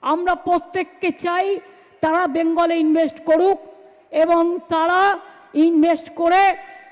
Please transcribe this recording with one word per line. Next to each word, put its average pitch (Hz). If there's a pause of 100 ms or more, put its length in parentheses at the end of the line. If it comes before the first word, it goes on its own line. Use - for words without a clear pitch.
আমরা 349
প্রত্যেককে 349
চাই 370 (420)
তারা 330
বেঙ্গলে 330
invest 311
করুক 339 (520)
এবং 339 (100)
তারা 349 (340)
invest 330
করে 349 (360)